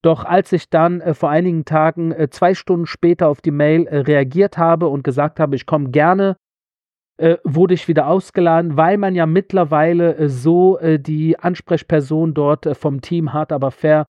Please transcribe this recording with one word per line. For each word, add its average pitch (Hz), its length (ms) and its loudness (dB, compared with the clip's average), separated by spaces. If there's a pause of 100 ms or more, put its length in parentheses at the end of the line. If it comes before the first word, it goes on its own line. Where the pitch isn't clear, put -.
Doch 156 240 0
als 190 260 0
ich 175 160 -2
dann, 175 320 0
äh, 165 140 -4
vor 156 160 -2
einigen 165 340 0
Tagen, 160 480 0
äh, 160 160 -2
zwei 190 240 0
Stunden 175 320 -4
später 170 440 0
auf 147 120 -2
die 165 100 -2
Mail, 151 360 2
äh, 151 140 -4
reagiert 147 580 0
habe 170 300 2
und 139 160 -4
gesagt 143 360 -4
habe, 143 160 0
ich - 80 -8
komme 147 240 -2
gerne, 180 480 2 (840)
äh, 165 260 2
wurde 165 280 2
ich 170 160 -4
wieder 151 200 0
ausgeladen, 170 680 0
weil 170 220 2
man 196 160 -2
ja 175 100 0
mittlerweile, 170 920 0
äh, 151 120 0
so, 170 500 2
äh, 160 200 0
die 156 400 -2
Ansprechperson 160 960 -2
dort, 147 320 -2
äh, 147 80 -2
vom 139 260 -6
Team 160 320 -4
Hart 147 200 -6
aber 131 180 -4
fair 151 380 2